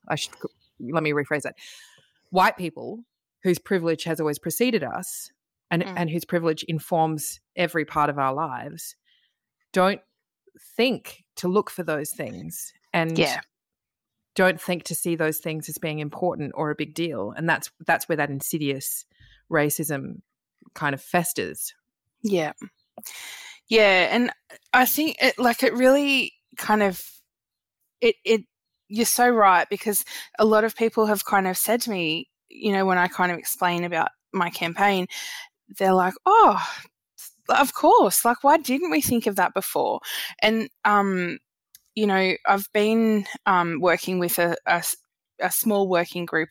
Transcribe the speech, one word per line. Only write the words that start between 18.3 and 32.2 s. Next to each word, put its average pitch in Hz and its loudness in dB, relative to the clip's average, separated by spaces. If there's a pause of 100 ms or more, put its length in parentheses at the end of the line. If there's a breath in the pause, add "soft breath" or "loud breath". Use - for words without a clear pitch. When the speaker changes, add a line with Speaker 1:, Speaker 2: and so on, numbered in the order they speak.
Speaker 1:
insidious 139 -6 (460 soft breath)
racism 151 -2 (520)
kind 143 -4
of 135 -8
festers. - -4 (480)
Speaker 2:
Yeah. 180 -2 (1160 loud breath)
Yeah. 196 6
And 247 0 (420)
I 254 6
think 294 -2
it, - 2
like, 240 2
it - 2
really 269 2 (240)
kind 214 2
of, 185 -2 (1000)
it, 233 4
it, 220 2 (480)
you're 214 0
so 247 4
right, 196 6
because 202 -4 (340 loud breath)
a 220 6
lot 214 6
of 226 -2
people 220 0
have 208 0
kind 196 2
of 185 -2
said 233 0
to 233 -6
me, 165 -4 (200)